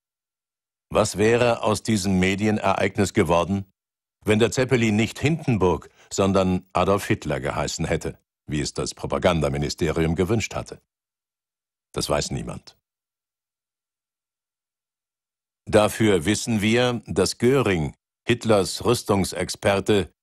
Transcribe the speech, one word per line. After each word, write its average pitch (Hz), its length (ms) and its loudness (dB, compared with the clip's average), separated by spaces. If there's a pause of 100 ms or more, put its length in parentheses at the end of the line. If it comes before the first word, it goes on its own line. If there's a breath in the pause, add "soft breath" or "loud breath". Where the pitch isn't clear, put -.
(880)
Was - 280 0
wäre 117 460 2
aus 107 180 0
diesem 98 380 0
Medienereignis 98 920 0
geworden, 87 520 2 (600)
wenn 107 140 2
der 113 120 4
Zeppelin 117 460 2
nicht 110 220 -2
Hindenburg, 107 680 0 (220 soft breath)
sondern 95 600 0
Adolf 98 320 0
Hitler 73 340 -4
geheißen 71 460 -4
hätte, 80 340 -6 (260)
wie 76 140 -4
es - 140 -6
das - 200 -6
Propagandaministerium 76 1200 -2
gewünscht 95 380 -2
hatte? - 280 -12 (1120)
Das 73 160 -6
weiß 73 220 -2
niemand. - 460 -10 (3000)
Dafür 104 600 2
wissen 104 360 0
wir, 117 460 0
dass 90 300 -2
Göring, 104 580 0 (320)
Hitlers 110 560 0
Rüstungsexperte, 98 1300 0 (120)